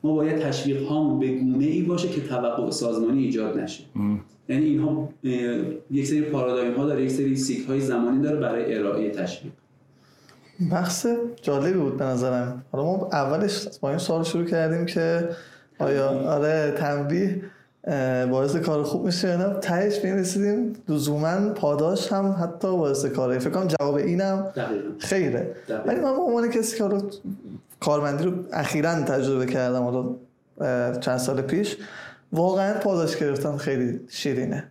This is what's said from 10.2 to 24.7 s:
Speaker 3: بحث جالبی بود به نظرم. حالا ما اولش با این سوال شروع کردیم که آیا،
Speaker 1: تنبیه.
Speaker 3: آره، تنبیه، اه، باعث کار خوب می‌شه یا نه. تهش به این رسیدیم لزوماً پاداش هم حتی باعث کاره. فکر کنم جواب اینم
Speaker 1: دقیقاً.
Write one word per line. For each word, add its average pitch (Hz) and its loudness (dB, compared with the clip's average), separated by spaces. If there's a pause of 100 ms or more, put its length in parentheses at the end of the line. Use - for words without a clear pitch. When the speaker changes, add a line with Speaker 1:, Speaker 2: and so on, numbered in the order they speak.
Speaker 3:
بحث 180 0 (340)
جالبی 151 2
بود 135 0
به 139 -2
نظرم. 127 -2
حالا 135 -2
ما 185 0
اولش 160 0 (140)
با 135 -2
این 151 0
سوال 165 0
شروع 165 0
کردیم 165 0
که 170 0 (500)
آیا، 139 2
Speaker 1:
تنبیه. 135 0
Speaker 3:
آره، 151 2
تنبیه، 151 0 (420)
اه، 131 0
باعث 131 2
کار 160 0
خوب 180 -2
می‌شه 180 0
یا 175 2
نه. 196 0
تهش 196 0
به - 0
این 190 0
رسیدیم 202 0 (160)
لزوماً 156 2
پاداش 156 2
هم 196 2
حتی 180 0
باعث 139 2
کاره. 127 0
فکر 127 0
کنم 185 0
جواب 147 2
اینم 190 0
Speaker 1:
دقیقاً. - -4 (100)